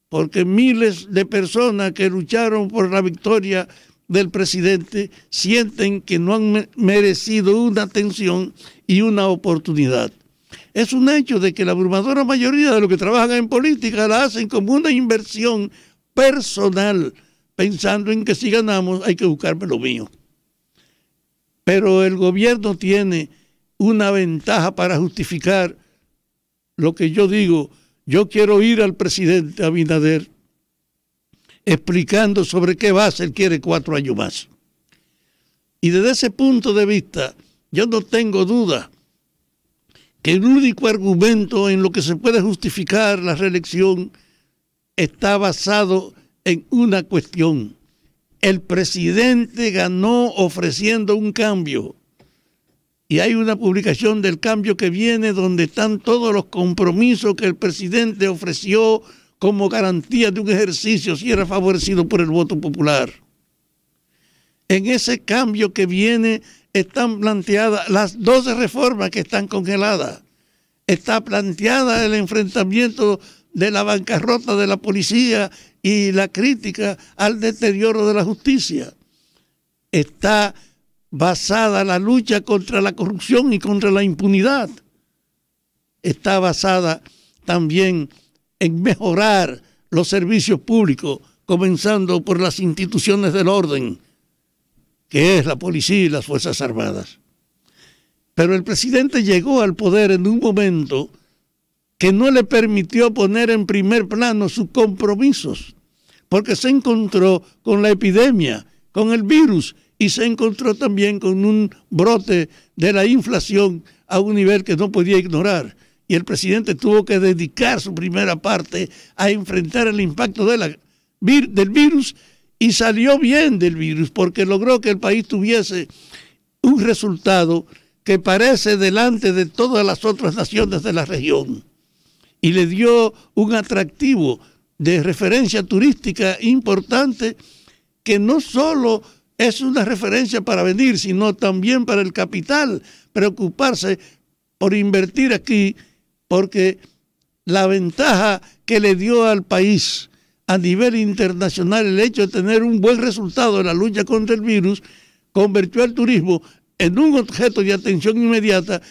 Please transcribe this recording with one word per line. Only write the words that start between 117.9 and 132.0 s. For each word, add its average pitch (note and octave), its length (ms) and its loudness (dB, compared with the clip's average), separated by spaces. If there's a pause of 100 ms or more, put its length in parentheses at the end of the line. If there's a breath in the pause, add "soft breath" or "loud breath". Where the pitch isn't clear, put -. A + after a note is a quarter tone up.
primera F3+ 420 -2
parte F3+ 540 -6 (260 loud breath)
a G3 140 0
enfrentar G3 560 -2
el G#3 160 -2
impacto G3 460 -4
de A#3 100 2
la D#3+ 180 -4 (440)
vir-, B3+ 300 2
del G3 200 2
virus, D4 460 4 (420 soft breath)
y A3+ 140 2
salió A#3 480 2
bien C#4+ 400 2
del F3 160 2
virus, D#3+ 340 -2
porque F#3 380 -2
logró G#3+ 340 2
que A3+ 80 -2
el G3+ 80 0
país G3+ 300 -2
tuviese G3+ 600 -2 (760 loud breath)
un B3+ 160 4
resultado F#3 880 0 (360 soft breath)
que F#3+ 140 2
parece G#3 600 2
delante G#3 560 2
de F#3 120 0
todas A3 400 0
las F#3+ 180 -2
otras G3 300 -2
naciones G3+ 480 -2
de G3 120 -4
la D#3+ 120 -2
región. C#3 580 -4 (800)